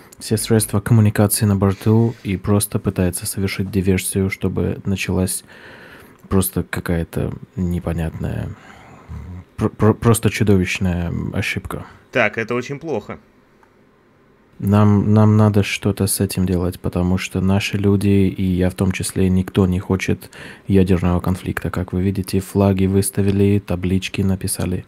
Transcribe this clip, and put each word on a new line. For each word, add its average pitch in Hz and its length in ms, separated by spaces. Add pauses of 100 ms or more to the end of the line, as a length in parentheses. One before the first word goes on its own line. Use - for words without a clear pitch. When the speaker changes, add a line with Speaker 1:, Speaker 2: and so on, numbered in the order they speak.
(180)
Speaker 1:
все - 180
средства 107 440
коммуникации 107 680
на 101 100
борту 110 680
и 98 140
просто 101 420
пытается 95 480
совершить 95 440
диверсию, 95 600
чтобы 92 540
началась 92 600 (840)
просто 92 340
какая-то - 720 (240)
непонятная, 82 920 (1040)
пр-, 110 140
пр-, 107 240
просто 110 340
чудовищная 90 840 (200)
ошибка. - 540 (260)
Speaker 2:
Так, 110 240
это 113 180
очень 123 240
плохо. 117 400 (1400)
Speaker 1:
Нам, 104 560
нам 107 240
надо 104 240
что-то - 440
с - 140
этим 95 240
делать, 90 340
потому 90 380
что - 240
наши 98 380
люди, 98 500
и 98 160
я 90 240
в 92 60
том 92 180
числе, - 380
никто 92 360
не 90 140
хочет - 500 (380)
ядерного 90 520
конфликта. 87 500
Как 90 240
вы 92 80
видите, 95 380
флаги 98 440
выставили, 98 720
таблички 92 640
написали. 92 680